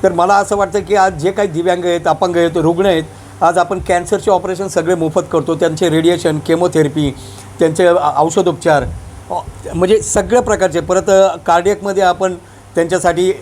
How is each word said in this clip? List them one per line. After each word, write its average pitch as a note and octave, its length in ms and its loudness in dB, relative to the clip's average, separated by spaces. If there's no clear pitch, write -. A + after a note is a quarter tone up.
तर F#3+ 80 4
मला F3+ 240 2
असं G3+ 200 0
वाटतं G3 240 -2
की F#3 160 -2
आज F#3+ 180 4
जे D#3+ 180 -2
काही G3+ 160 -2
दिव्यांग F3 380 -2
आहेत, F3 220 0
अपंग E3+ 280 0
आहेत, E3+ 200 2
रुग्ण E3+ 300 2
आहेत, E3 180 2
आज E3+ 160 2
आपण F3+ 220 0
कॅन्सरचे F3+ 520 -2
ऑपरेशन F#3 360 -2
सगळे F3 280 0
मोफत D#3+ 260 -2
करतो, D#3+ 240 0
त्यांचे E3 340 0
रेडिएशन, D#3+ 500 0
केमोथेरपी, D#3 760 0
त्यांचे E3 280 2
औ-, F3 100 4
औषधोपचार, D#3 680 2
अ, - 20 -6
म्हणजे F#3 280 2
सगळ्या G#3+ 400 0
प्रकारचे. F#3 380 0
परत, F3+ 300 -2
अ, F#3+ 180 6
कार्डियकमध्ये F#3+ 580 0
आपण F3+ 300 0
त्यांच्यासाठी F3 680 0